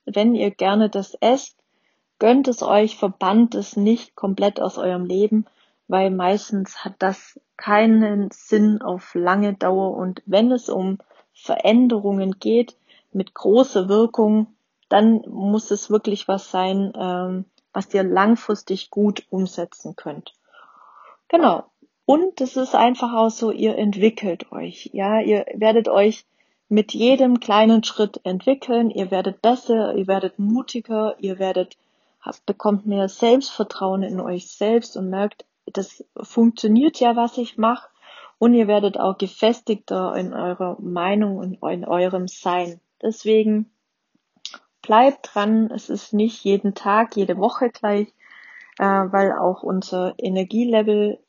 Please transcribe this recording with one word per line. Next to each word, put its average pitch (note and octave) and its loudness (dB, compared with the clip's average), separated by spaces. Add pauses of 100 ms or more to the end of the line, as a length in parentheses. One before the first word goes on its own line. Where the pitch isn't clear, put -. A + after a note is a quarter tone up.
wenn G#3+ 2
ihr G#3 0
gerne G3+ 2
das G3 -6
esst, - 0 (600)
gönnt B3+ 4
es A#3+ -2
euch, G#3+ 2
verbannt G#3 2
es G3+ -8
nicht G#3+ 0
komplett G3 -2
aus - -6
eurem F3+ -4
Leben, G#3+ 0 (420)
weil F#3+ 0
meistens F#3+ -4
hat F#3+ -12
das - -6 (200)
keinen G#3+ 2
Sinn G#3+ 0
auf - -8
lange F#3+ 0
Dauer. F#3+ -2
Und F#3 -8
wenn G#3 4
es B3 -2
um F#3+ -2 (360)
Veränderungen G3+ 0
geht A#3 0 (360)
mit G3 -6
großer G#3 2
Wirkung, G#3+ 2 (420)
dann A3 4
muss G3+ -4
es G#3 -4
wirklich G#3 -2
was G3 -4
sein, F#3+ -2
ähm, F#3 -6 (280)
was - -8
ihr G3 0
langfristig G3 0
gut G3+ -2
umsetzen F3+ -8
könnt. - -14 (920)
Genau. C#4 2 (400)
Und E4+ 2
es B3+ -6
ist B3+ -2
einfach A#3+ 2
auch A3+ 2
so, A3+ -4
ihr A3 -2
entwickelt G#3 -2
euch, - -14
ja, G3+ -2
ihr G#3+ 0 (100)
werdet A3 2
euch G#3 2 (440)
mit G#3 0
jedem B3 4
kleinen A3 4
Schritt - -4
entwickeln, A#3 -2
ihr G3 -6
werdet F#3+ -4
besser, A#3 0
ihr F#3+ -4
werdet F#3+ -4
mutiger, A3 -4
ihr F#3+ -6
werdet, F#3+ -4 (440)
habt, - -14
bekommt G#3 -2
mehr G3 -2
Selbstvertrauen G3+ 0
in F#3 -6
euch F3+ -8
selbst A3+ -2
und F#3 -6
merkt, G3 -6 (280)
das - -10 (120)
funktioniert A#3 2
ja, A#3+ 2
was A#3+ -2
ich A#3+ -8
mache. A3+ 0 (500)
Und A#3+ 6
ihr A3+ 4
werdet G#3 0
auch F#3+ -2
gefestigter G3+ -4
in F#3 -6
eurer F3+ -6
Meinung F#3+ -2
und F#3 -10
in F3 -6
eurem F3+ -2
Sein. F3 -4 (200)
Deswegen G#3+ 0 (1120)
bleibt G#3+ 2
dran, A3 0
es - -12
ist - -10
nicht G#3+ -2
jeden G3+ 0
Tag, A3 -2
jede F#3 -2
Woche A#3+ -2
gleich, G#3 -2 (720)
äh, F#3+ -2
weil G3 2
auch F#3 -2
unser F#3 -4
Energielevel G#3 -2 (100)